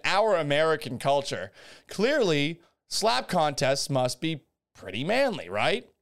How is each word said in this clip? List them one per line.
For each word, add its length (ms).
our 320
American 600
culture. 520
Clearly, 720
slap 400
contests 640
must 300
be 220
pretty 260
manly, 460
right? 400